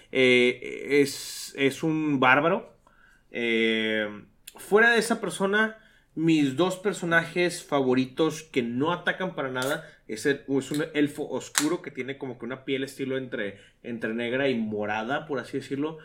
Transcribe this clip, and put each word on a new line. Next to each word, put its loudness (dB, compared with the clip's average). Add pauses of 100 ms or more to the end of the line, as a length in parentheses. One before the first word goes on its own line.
(100)
eh, 4 (160)
es, -4
es 0
un 0
bárbaro. 4 (580)
Eh, 0 (480)
fuera 6
de 4
esa 0
persona, 0 (380)
mis 2
dos 2
personajes 0
favoritos 0
que -2
no -2
atacan -4
para -6
nada -4 (240)
es, -6
el, 0
es 0
un -2 (100)
elfo 0
oscuro 0
que -12
tiene -10
como -10
que -10
una -10
piel -2
estilo -4
entre, -6 (260)
entre -4
negra 0
y 0
morada, -4
por -4
así -8
decirlo, -6